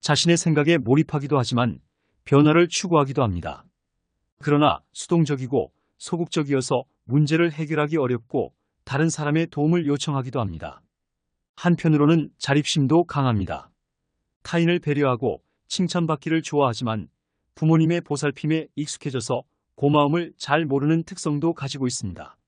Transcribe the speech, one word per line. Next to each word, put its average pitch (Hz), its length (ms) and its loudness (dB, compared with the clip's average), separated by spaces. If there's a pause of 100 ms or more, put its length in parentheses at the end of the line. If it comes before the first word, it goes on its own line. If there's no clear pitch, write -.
자신의 165 360 2
생각에 160 400 2
몰입하기도 143 600 0
하지만 120 420 -2 (460)
변화를 151 420 6
추구하기도 147 540 0
합니다. 85 440 -4 (760)
그러나 147 420 2 (120)
수동적이고 135 760 -2 (260)
소극적이어서 143 880 -4 (200)
문제를 151 460 2
해결하기 151 460 -4
어렵고, 123 560 -2 (320)
다른 151 240 0
사람의 156 380 -2
도움을 160 400 0
요청하기도 139 520 -4
합니다. 80 420 -8 (760)
한편으로는 160 840 2
자립심도 147 680 2
강합니다. 113 680 -4 (680)
타인을 170 380 0
배려하고 131 600 0 (260)
칭찬받기를 160 760 -2
좋아하지만, 120 640 -2 (480)
부모님의 160 460 2
보살핌에 147 760 -4
익숙해져서 131 680 -6 (320)
고마움을 147 600 2
잘 156 280 -2
모르는 147 380 0
특성도 165 500 -4
가지고 135 340 -6
있습니다. 87 500 -10 (100)